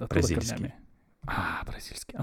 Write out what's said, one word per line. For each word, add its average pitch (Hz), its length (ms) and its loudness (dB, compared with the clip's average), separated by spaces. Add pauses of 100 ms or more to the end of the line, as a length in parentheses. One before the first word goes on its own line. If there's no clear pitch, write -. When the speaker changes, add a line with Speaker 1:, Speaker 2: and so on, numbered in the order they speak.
Speaker 1:
оттуда 113 60 -6 (120)
Speaker 2:
Бразильский. 82 300 4
Speaker 1:
корнями. - 240 -4 (520)
А, - 400 -2
бразильский. - 560 -10